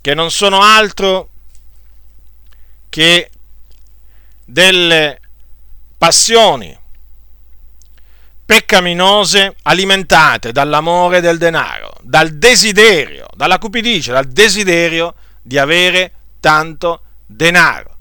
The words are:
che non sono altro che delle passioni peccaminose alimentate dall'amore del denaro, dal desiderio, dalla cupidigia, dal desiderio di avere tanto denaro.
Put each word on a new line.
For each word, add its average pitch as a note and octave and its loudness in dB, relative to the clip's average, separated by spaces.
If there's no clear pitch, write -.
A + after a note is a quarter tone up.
che C#3+ -2
non E3 -4
sono G3 0
altro G3 2
che E3+ 0
delle E3+ 0
passioni E3+ 2
peccaminose G3 0
alimentate E3 2
dall'amore E3 0
del E3+ 0
denaro, B2 -4
dal D#3 0
desiderio, F#3 2
dalla E3+ -2
cupidigia, G#3 -6
dal C3+ 0
desiderio E3+ 0
di B2+ -6
avere F3 0
tanto D#3+ -2
denaro. D3+ -2